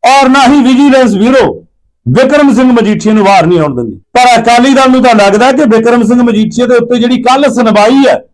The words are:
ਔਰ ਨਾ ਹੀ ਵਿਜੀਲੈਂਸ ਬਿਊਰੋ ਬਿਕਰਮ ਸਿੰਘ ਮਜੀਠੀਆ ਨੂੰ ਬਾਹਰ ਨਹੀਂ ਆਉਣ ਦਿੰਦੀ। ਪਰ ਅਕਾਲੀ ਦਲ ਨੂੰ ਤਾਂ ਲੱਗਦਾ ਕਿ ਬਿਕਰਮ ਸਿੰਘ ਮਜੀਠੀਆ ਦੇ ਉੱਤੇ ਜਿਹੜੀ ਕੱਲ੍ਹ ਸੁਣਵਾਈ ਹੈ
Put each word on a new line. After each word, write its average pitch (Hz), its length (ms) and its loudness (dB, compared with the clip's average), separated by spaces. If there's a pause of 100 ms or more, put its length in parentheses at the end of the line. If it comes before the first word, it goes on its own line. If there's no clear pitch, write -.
ਔਰ 262 260 2
ਨਾ 269 180 0
ਹੀ 285 160 2
ਵਿਜੀਲੈਂਸ 262 520 2
ਬਿਊਰੋ 220 500 -2 (420)
ਬਿਕਰਮ 269 460 0
ਸਿੰਘ 254 180 0
ਮਜੀਠੀਆ 214 420 -2
ਨੂੰ 214 120 0
ਬਾਹਰ 196 200 2
ਨਹੀਂ 175 140 0
ਆਉਣ 147 160 -4
ਦਿੰਦੀ। 113 240 -10 (140)
ਪਰ 247 280 2
ਅਕਾਲੀ 240 320 2
ਦਲ 262 180 2
ਨੂੰ 254 120 0
ਤਾਂ 240 120 2
ਲੱਗਦਾ 208 360 0
ਕਿ 277 140 0
ਬਿਕਰਮ 226 380 0
ਸਿੰਘ 247 200 0
ਮਜੀਠੀਆ 226 420 -2
ਦੇ 247 100 0
ਉੱਤੇ 233 240 0
ਜਿਹੜੀ 240 220 -2
ਕੱਲ੍ਹ 269 280 0
ਸੁਣਵਾਈ 233 580 0
ਹੈ 160 80 0 (180)